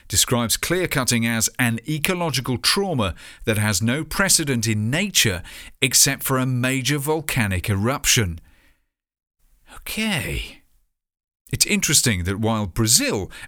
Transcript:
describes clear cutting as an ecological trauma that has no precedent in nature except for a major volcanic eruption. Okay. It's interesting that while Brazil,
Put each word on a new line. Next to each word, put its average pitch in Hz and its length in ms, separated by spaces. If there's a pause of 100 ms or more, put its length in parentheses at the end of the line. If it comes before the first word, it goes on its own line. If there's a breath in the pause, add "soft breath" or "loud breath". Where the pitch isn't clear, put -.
describes - 480
clear 180 320
cutting 120 380
as 117 320
an 120 220 (100)
ecological 151 680
trauma 151 560 (300 loud breath)
that 113 120
has 107 240
no 123 220
precedent 151 640
in 107 240
nature 147 500 (400 loud breath)
except 135 400
for 135 160
a 127 80
major 131 540
volcanic 127 720
eruption. 101 680 (1400 soft breath)
Okay. - 840 (880)
It's - 140
interesting 117 600
that 98 160
while 110 260
Brazil, 113 640 (160 loud breath)